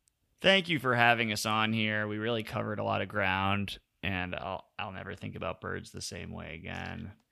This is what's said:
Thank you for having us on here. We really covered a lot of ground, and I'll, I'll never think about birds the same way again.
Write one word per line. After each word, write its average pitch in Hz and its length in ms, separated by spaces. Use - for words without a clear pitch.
Thank 190 260
you 160 100
for 123 160
having 117 380
us 104 140
on 110 260
here. 107 340
We 107 120
really 110 240
covered 107 360
a 104 60
lot 104 180
of 98 60
ground, 98 680
and 90 320
I'll, - 300
I'll 101 140
never 95 220
think 98 200
about 92 260
birds 92 320
the 95 100
same 87 280
way 85 240
again. 90 580